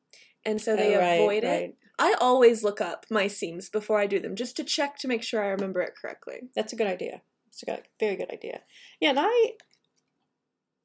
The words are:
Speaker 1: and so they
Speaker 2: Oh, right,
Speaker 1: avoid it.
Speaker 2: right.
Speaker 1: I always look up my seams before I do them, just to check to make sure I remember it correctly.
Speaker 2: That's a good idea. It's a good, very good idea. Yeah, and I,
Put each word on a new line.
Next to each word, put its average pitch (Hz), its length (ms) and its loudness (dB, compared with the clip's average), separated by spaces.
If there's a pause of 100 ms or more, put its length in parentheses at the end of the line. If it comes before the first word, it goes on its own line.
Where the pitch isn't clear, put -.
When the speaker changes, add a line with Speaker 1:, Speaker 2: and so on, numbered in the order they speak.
(460)
Speaker 1:
and 214 160 -2
so 220 160 0
they 208 180 2
Speaker 2:
Oh, 185 40 4
right, 175 160 4
Speaker 1:
avoid 208 280 2
it. - 40 -2
Speaker 2:
right. 175 280 -2 (240)
Speaker 1:
I 330 220 4
always 247 420 6
look 202 160 -2
up 175 300 -6
my 202 180 0
seams 170 420 -6
before 214 300 0
I 202 80 2
do 196 100 0
them, 185 200 -4
just 240 200 -6
to 294 60 -6
check 285 360 -4
to - 80 -8
make 233 160 -2
sure 214 200 -2
I 202 40 -2
remember 196 340 -2
it - 180 -6
correctly. - 440 -14 (120)
Speaker 2:
That's 220 160 -2
a 226 60 -8
good 220 100 0
idea. - 340 -6 (280)
It's - 140 -18
a - 20 -18
good, - 160 -6 (180)
very 208 160 0
good - 160 -8
idea. - 300 -12 (400)
Yeah, 311 80 4
and 262 100 2
I, 453 340 2 (1300)